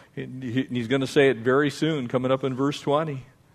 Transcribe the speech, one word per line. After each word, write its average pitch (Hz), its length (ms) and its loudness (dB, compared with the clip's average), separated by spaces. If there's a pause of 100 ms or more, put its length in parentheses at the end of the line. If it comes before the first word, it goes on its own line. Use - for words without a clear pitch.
(140)
and 131 280 -10
he, 123 180 -2
and 123 160 -2
he's 120 120 -2
gonna 135 180 0
say 139 240 6
it 117 80 0
very 131 300 2
soon, 151 380 -2
coming 127 240 0
up 131 140 0
in 131 100 -2
verse 139 260 -2
twenty, 143 440 -2 (300)